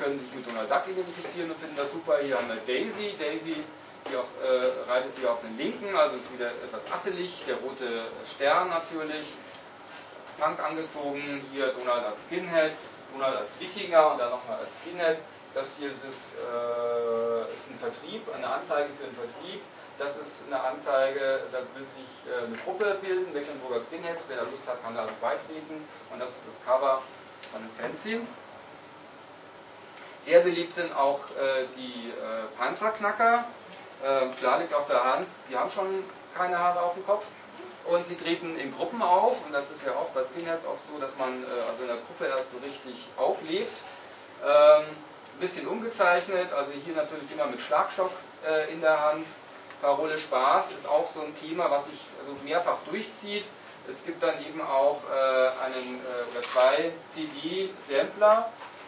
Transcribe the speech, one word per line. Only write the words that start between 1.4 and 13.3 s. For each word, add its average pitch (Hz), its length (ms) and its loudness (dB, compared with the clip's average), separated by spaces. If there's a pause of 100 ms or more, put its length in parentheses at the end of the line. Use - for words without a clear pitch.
und 156 80 -8
finden 151 180 -10
das 143 160 -2
super. - 280 2
Hier 135 180 2
haben 117 100 0
wir 113 80 -4 (100)
Daisy, 202 520 -2
Daisy, 156 380 -2 (520)
die 135 80 -2
auf, 123 100 0 (160)
äh, 127 480 2
reitet 127 280 2
hier 127 120 2
auf 117 120 2
den 113 160 -8
Linken, 196 380 -4
also 131 200 6
ist 123 160 -10
wieder 120 140 -4
etwas 117 440 -8
asselig, - 560 -4
der 127 100 0
rote 117 440 -4 (320)
Stern 160 380 4
natürlich, 156 640 -4 (840)
als - 180 -16
Punk 160 220 0
angezogen, 143 920 -4
hier 135 220 0
Donald 123 320 0
als - 180 -6
Skinhead, 165 480 2 (400)
Donald 135 240 0